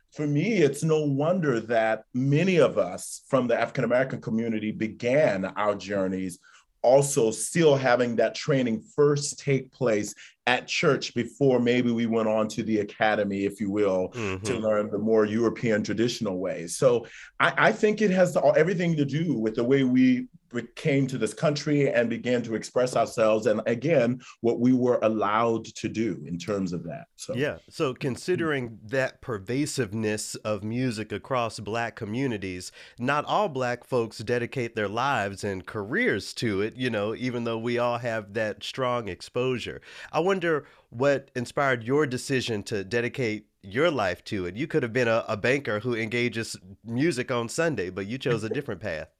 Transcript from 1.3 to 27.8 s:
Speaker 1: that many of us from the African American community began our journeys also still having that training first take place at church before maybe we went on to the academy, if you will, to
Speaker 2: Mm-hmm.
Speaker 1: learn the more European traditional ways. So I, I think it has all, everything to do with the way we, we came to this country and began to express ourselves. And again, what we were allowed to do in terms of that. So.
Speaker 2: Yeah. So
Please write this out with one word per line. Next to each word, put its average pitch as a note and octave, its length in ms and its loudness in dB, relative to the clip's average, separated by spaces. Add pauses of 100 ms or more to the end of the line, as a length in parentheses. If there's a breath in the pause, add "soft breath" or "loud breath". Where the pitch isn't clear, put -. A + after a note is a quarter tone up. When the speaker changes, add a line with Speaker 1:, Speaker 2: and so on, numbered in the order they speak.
Speaker 1:
that A2 420 0 (100)
many C#3+ 440 2
of B2 200 4
us F#2 500 -4
from B2+ 200 2
the A2+ 120 2
African A#2 260 -2
American B2 360 0
community A2 500 -2
began A2 760 0
our G#2 280 -2
journeys F#2+ 640 -4 (460 soft breath)
also C3 480 4
still D3+ 440 4
having B2 400 4
that A2 200 2
training A#2+ 460 0 (140)
first C#3+ 440 2
take C3+ 340 -2
place G#2+ 400 0 (320 loud breath)
at A#2+ 220 2
church - 460 0
before B2 460 2
maybe A#2+ 320 4
we A#2 140 0
went A2 240 2
on A2 180 2
to A2 160 -4
the G#2+ 160 2
academy, G#2 640 0
if G2 160 -2
you G#2 100 -2
will, G2 400 2
to B2 100 -10
Speaker 2:
Mm-hmm. G2 440 -2
Speaker 1:
learn G#2+ 280 0
the G#2 80 -2
more A2 260 4
European A2 580 2
traditional G#2 540 -2
ways. E2+ 400 -6
So A#2+ 280 4 (340 loud breath)
I, D3+ 180 4
I D#3+ 160 6
think G#3 280 0
it G#3 100 4
has F#3 260 4
all, D3 180 6
everything E3+ 400 2
to D3 80 2
do C#3+ 340 0
with A2 180 -2
the B2 100 0
way C3+ 180 4
we, B2+ 440 4 (260)
we A#2+ 80 -4 (160)
came C#3 300 2
to C3 100 -6
this G#2+ 160 -2
country D3 580 0
and A#2 180 2
began A#2 340 0
to A2 120 -4
express B2 400 -2
ourselves. A2 520 2
And A2 180 2
again, B2 560 2 (180 loud breath)
what A2+ 220 0
we B2 100 6
were B2 300 4
allowed A2 640 2
to - 240 -8
do G2+ 360 -4
in E2+ 120 -6
terms F#2+ 340 -4
of E2+ 140 -6
that. A#1+ 220 -12 (100)
So. - 180 -10
Speaker 2:
Yeah. B2 220 -4 (120)
So C#3+ 240 -2